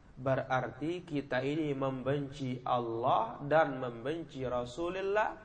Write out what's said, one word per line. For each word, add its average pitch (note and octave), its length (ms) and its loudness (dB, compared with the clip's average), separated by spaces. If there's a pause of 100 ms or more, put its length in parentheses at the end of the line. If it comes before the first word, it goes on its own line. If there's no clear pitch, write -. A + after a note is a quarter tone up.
(220)
berarti C3 800 0
kita C#3 400 0
ini D3 320 0
membenci C3+ 880 -2
Allah B2+ 800 2
dan C#3+ 400 4
membenci B2+ 640 -4
Rasulullah F3 880 0 (100)